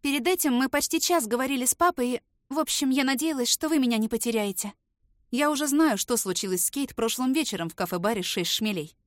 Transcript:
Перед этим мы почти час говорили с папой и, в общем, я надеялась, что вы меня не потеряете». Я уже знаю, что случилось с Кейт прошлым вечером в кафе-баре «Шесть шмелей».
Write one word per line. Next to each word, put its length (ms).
Перед 260
этим 260
мы 160
почти 320
час 260
говорили 380
с 100
папой 340
и, 120
в 100
общем, 300
я 140
надеялась, 460
что 180
вы 100
меня 200
не 100
потеряете». 680
Я 220
уже 160
знаю, 300
что 180
случилось 500
с 60
Кейт 240
прошлым 380
вечером 360
в 60
кафе-баре 480
«Шесть 280
шмелей». 440